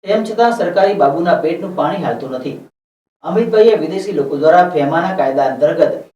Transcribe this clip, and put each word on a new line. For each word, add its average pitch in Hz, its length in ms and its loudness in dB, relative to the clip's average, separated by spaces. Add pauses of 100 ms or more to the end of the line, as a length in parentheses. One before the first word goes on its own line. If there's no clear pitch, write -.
તેમ 214 240 0
છતાં 233 320 0
સરકારી 190 420 0
બાબુના 170 400 2
પેટનું 165 380 -4
પાણી 160 260 -2
હાલતું 131 320 -8
નથી. 139 180 -10 (680)
અમિતભાઈએ 220 580 4
વિદેશી 185 380 -6
લોકો 139 240 -4
દ્વારા 175 320 6
ફેમાના 170 420 -2
કાયદા 139 320 0
અંતર્ગત 147 480 0 (180)